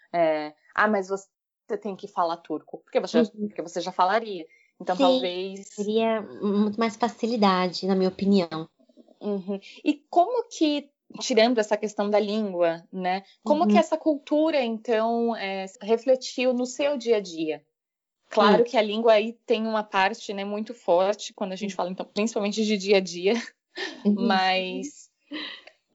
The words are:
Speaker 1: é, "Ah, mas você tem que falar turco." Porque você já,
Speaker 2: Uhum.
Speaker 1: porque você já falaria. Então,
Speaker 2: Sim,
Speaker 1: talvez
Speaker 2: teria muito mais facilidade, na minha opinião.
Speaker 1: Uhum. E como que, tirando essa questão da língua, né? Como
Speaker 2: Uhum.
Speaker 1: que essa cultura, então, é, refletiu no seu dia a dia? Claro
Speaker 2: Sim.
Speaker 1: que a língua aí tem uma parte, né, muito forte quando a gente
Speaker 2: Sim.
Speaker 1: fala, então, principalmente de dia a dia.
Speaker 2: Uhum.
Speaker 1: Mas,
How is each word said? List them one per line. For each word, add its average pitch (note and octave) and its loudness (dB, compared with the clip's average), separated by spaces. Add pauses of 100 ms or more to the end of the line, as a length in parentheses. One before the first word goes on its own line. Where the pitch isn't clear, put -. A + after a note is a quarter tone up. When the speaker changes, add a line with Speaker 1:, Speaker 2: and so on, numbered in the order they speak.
(120)
Speaker 1:
é, D#3 0 (220)
"Ah, G#3 2
mas G3 0
você G3 -6 (540)
tem G3 -8
que F#3+ -16
falar E3+ -2
turco." - -10
Porque - -2
você A#3+ 2
já, G#3 -4
Speaker 2:
Uhum. G#3 -8
Speaker 1:
porque - -10
você F#3 -6
já F3+ -6
falaria. G3 0 (340)
Então, F#3 -2
Speaker 2:
Sim, F#3 0
Speaker 1:
talvez G3 0
Speaker 2:
teria A3 -2
muito G#3 -2
mais A3+ -2
facilidade, G3+ 0
na F#3+ 2
minha F#3 2
opinião. F3+ 0 (540)
Speaker 1:
Uhum. G3 -6 (240)
E D4 0 (160)
como A#4 2
que, D4 -2 (320)
tirando A3+ 4
essa G#3 0
questão G#3 -4
da G#3 4
língua, F#3 0
né? F#3 -4 (200)
Como D4+ 2
Speaker 2:
Uhum. G#3+ 4
Speaker 1:
que G#3 8
essa D#4+ 2
cultura, D4+ 0
então, A3+ -2
é, G3 -6 (160)
refletiu B3+ 2
no B3 -2
seu C#4+ -2
dia A3+ 0
a - 0
dia? D#3+ -6 (680)
Claro G#3 6
Speaker 2:
Sim. A#3 -8
Speaker 1:
que B3+ -2
a A3 4
língua A3 4
aí A3+ 2 (120)
tem A3 0
uma A3 -2
parte, G3+ -2
né, G3 -6
muito G#3 -8
forte F#3+ 0
quando G3 -6
a - -8
gente G3 -6
Speaker 2:
Sim. - -10
Speaker 1:
fala, F3+ -4
então, F#3 -8
principalmente G#3 -2
de G#3+ 0
dia G3 2
a - 4
dia. F3+ -2 (680)
Speaker 2:
Uhum. G#3 4 (120)
Speaker 1:
Mas, F#3 -2 (840)